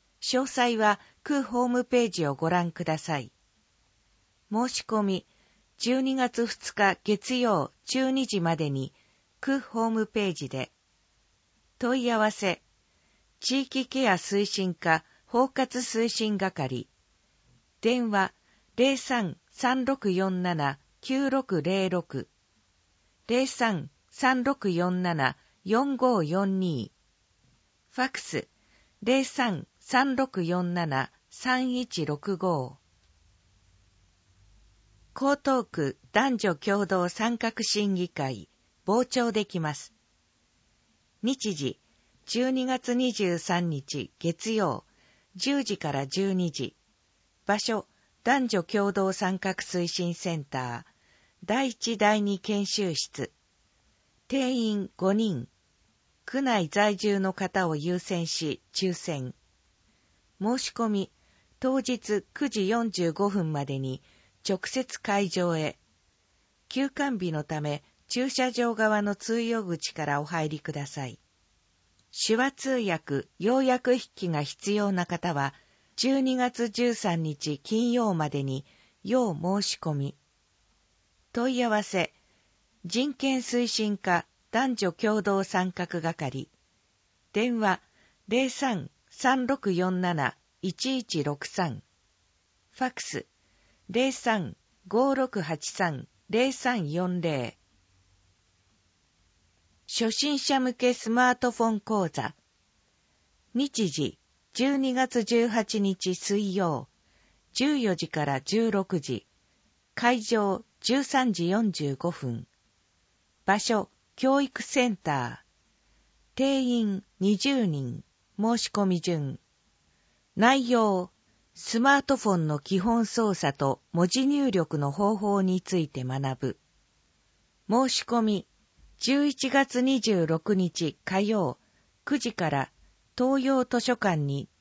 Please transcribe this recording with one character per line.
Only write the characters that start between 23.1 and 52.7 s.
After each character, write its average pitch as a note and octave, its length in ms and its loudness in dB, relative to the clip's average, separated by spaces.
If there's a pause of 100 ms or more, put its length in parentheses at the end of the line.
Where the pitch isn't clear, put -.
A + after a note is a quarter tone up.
零 B3+ 200 2
三 G#3 440 -2 (200)
三 B3+ 340 2
六 C4 260 0
四 F3+ 320 0
七 E3 340 0 (280)
四 B3+ 320 0
五 A#3+ 260 2
四 F3 240 0 (140)
二。 D#3 320 -2 (1000)
フ - 120 -4
ァ - 20 2
ッ C4 60 -2
ク - 100 -10
ス、 - 280 -8 (540)
零 B3+ 220 2
三 G#3+ 420 -2 (140)
三 C4 340 2
六 B3+ 300 0
四 F3 300 0
七 D3+ 360 -2 (180)
三 B3+ 460 -2
一 A#3+ 320 -4
六 D3+ 300 -2
五。 E3 420 -2 (2500)
江 C#4 200 2
東 C4 340 2
区 C#3+ 260 -2 (140)
男 B3 280 2
女 F#3 180 2
共 G3+ 300 0
同 F3+ 220 0
参 A3+ 320 -2
画 A3+ 120 -2 (100)
審 G#3 320 0
議 F3+ 140 -2
会、 C3 400 -6 (360)
傍 A#3 220 2
聴 A#3+ 240 0
で G#3 160 0
き F3 140 -6
ま D#3 120 -2
す。 - 220 -14 (1300)
日 A3 320 -2
時、 C#3+ 260 -6 (460)
十 B3+ 240 0
二 C4 160 0
月 B3+ 300 -2
二 B3+ 160 2
十 F3+ 260 0
三 F3 320 0
日 C#3 480 -6
月 E3+ 360 -4
曜、 F#3+ 300 0 (520)
十 C#4 260 0
時 G#3 160 -4
か D3 140 -4
ら C#3 160 -4
十 G3 240 -2
二 F3+ 180 0
時。 - 240 -8 (720)
場 G#3 140 2
所、 A3 260 -2 (380)
男 B3+ 240 2
女 F#3 160 2
共 G3+ 260 0
同 F#3+ 220 0
参 F#3 280 -2
画 F#3+ 140 -2
推 - 320 -4
進 F3 280 -2
セ E3+ 200 -4
ン D3+ 100 -6
タ B2 400 -6
ー、 - 0 - (600)
第 B3+ 240 0
一、 A3+ 280 -4
第 G#3+ 240 4
二 G3+ 200 0
研 G3+ 260 -2
修 F3+ 300 -2